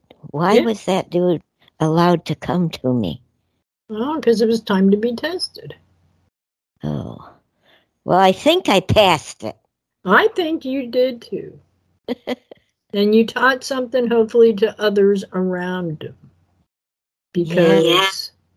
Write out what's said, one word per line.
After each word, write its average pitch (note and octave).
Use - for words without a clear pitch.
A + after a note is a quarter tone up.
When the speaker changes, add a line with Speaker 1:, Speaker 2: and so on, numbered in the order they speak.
Speaker 1:
Why E3+
Speaker 2:
Yeah. A#3+
Speaker 1:
was A3
that F#3
dude F3+
allowed E3
to D#3
come F3
to B2+
me? G2
Speaker 2:
Well, C4
'cause A3+
it A#3
was A3+
time G3
to G#3
be A#3+
tested. -
Speaker 1:
Oh. D2
Well, F3+
I F#3+
think E4
I G3
passed F#3
it. -
Speaker 2:
I B3+
think E4
you C4
did A#3+
too. -
Speaker 1:
<laughs> B3
Speaker 2:
And G#3
you A3+
taught B3+
something, B3+
hopefully, A3+
to G#3
others G3+
around F3+
them. -
Because E3
Speaker 1:
Yes. F#3+